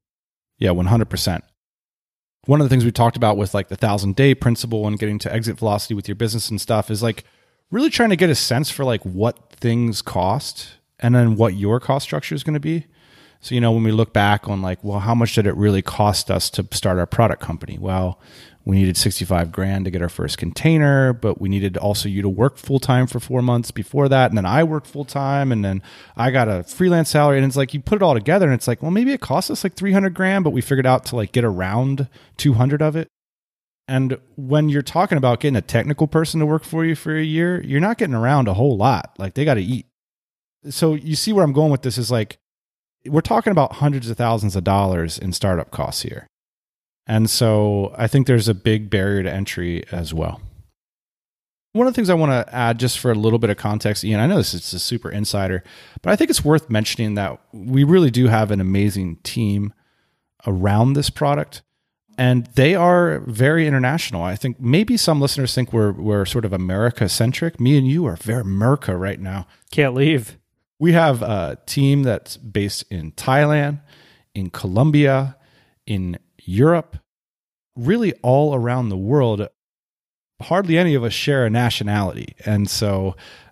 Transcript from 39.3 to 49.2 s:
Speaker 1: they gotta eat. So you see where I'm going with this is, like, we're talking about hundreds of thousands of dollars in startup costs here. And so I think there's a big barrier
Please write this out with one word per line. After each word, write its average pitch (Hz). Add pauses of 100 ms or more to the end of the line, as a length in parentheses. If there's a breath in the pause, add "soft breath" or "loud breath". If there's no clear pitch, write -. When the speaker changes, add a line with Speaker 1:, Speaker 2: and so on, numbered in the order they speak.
Speaker 1:
they 139
gotta 131
eat. 110 (840)
So 156
you 151
see 214
where 190
I'm 147
going 151
with 135
this 123
is, 117
like, 113 (720)
we're 147
talking 226
about 147
hundreds 139
of 110
thousands 107
of 90
dollars 92
in 92
startup 90
costs -
here. - (800)
And 110
so 104
I 113
think 131
there's 113
a 110
big 107
barrier 98